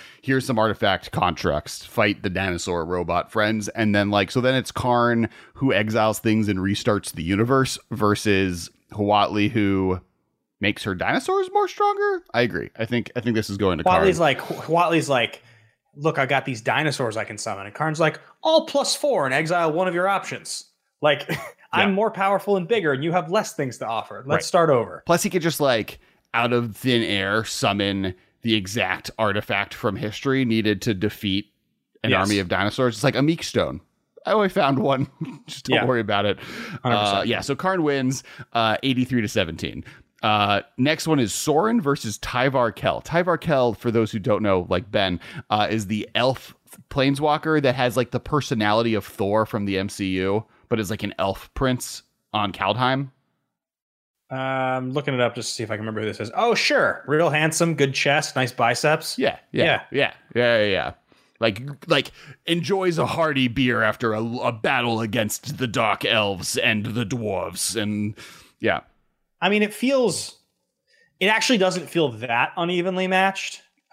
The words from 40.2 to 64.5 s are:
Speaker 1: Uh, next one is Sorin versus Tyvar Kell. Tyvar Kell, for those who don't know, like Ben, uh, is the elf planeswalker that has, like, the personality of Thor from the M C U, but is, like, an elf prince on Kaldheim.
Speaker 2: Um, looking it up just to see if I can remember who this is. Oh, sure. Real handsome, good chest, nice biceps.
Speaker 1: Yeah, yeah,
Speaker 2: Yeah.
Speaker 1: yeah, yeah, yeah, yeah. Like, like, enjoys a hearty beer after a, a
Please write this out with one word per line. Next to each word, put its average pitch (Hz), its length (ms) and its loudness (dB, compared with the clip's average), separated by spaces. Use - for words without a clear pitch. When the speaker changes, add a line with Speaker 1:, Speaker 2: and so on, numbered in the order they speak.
Speaker 1:
Uh, 104 380 2
next 147 280 0
one 160 140 4
is 107 140 2
Sorin 202 480 2
versus 139 360 -2
Tyvar 127 560 0
Kell. 80 280 -2
Tyvar 170 380 0
Kell, 131 340 2
for 117 180 -2
those 110 200 2
who 113 80 -4
don't 101 220 0
know, 95 280 2
like 92 200 -2
Ben, 95 300 0
uh, 107 200 2
is 104 180 -2
the 104 280 -4
elf 123 400 -2
planeswalker 147 720 2
that 127 140 2
has, 123 220 0
like, 123 140 0
the 120 100 -2
personality 113 720 2
of 101 100 -2
Thor 107 400 0
from 104 200 -4
the 98 120 0
M 98 120 -2
C 101 260 -4
U, 98 300 0
but 117 100 0
is, 101 100 -4
like, 107 140 -4
an 104 160 -6
elf - 340 -4
prince - 480 -2
on 104 200 -2
Kaldheim. 127 560 0
Speaker 2:
Um, 131 640 -2
looking 143 200 -2
it 123 60 0
up 120 160 2
just 120 140 -6
to - 60 -8
see 113 80 -6
if 104 60 -6
I 107 60 -2
can 104 60 -6
remember 107 200 -6
who 107 60 -2
this 98 120 -6
is. 113 140 -6
Oh, 226 220 2
sure. 175 500 2
Real 151 240 4
handsome, 156 460 2
good 135 180 2
chest, 147 420 0
nice 127 160 0
biceps. - 680 0
Speaker 1:
Yeah, - 180 0
yeah, - 120 0
Speaker 2:
Yeah. 143 180 2
Speaker 1:
yeah, 131 220 0
yeah, 120 260 4
yeah, 107 60 4
yeah. 90 260 0
Like, 113 220 0
like, 147 240 0
enjoys 175 520 0
a 147 80 0
hearty 135 440 0
beer 117 340 2
after 110 300 0
a, 110 100 -2
a 120 300 -2